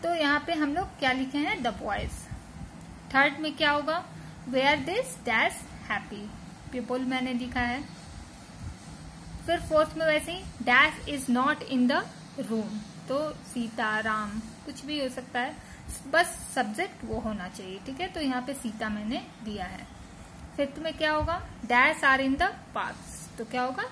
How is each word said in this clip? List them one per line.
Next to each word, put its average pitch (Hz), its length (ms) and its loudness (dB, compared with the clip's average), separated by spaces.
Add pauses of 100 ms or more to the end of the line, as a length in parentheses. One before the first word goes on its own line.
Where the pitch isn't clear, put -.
तो 339 120 2
यहाँ 294 320 4
पे 330 60 2
हम 302 220 2
लोग 370 120 0 (120)
क्या 262 120 4
लिखे 262 260 0
हैं? 370 200 2
The 233 160 0
boys। - 440 -4 (960)
Third 285 260 6
में 311 160 -2
क्या 302 160 6
होगा? 294 320 2 (460)
Where 277 280 6 (100)
this 466 260 0 (140)
dash 247 280 4 (320)
happy 208 320 -4 (540)
people 254 340 -2
मैंने 254 260 0
लिखा 247 260 -2
है। 247 220 0 (1600)
फिर 339 160 2
fourth 311 360 4
में 320 80 2
वैसे 311 260 4
ही 370 120 -6 (200)
dash 269 460 6
is 269 200 -2
not 269 400 4
in 247 220 6
the 330 100 4 (480)
room। 214 260 -2 (320)
तो 269 120 0 (340)
सीता, 226 460 0
राम, 214 400 0 (260)
कुछ 262 200 -12
भी 302 160 -2
हो 262 80 0
सकता 254 300 -6
है, 285 160 -2 (520)
बस 330 300 4 (180)
subject 247 500 -2
वो 220 140 -4
होना 208 280 -4
चाहिए, 190 380 -10
ठीक 269 160 -6
है? 370 60 -2
तो 349 140 -6
यहाँ 262 200 2
पे 269 120 -6
सीता 220 360 -4
मैंने 214 340 -2 (200)
दिया 202 220 -4
है। - 220 -10 (680)
fifth 285 220 0
में 320 180 -2
क्या 311 140 4
होगा? 311 300 2 (240)
Dash 262 380 6
are 269 160 8
in 269 160 4
the 359 160 4 (240)
parks। - 400 -6 (220)
तो 226 80 -6
क्या 254 160 -2
होगा? 262 300 -2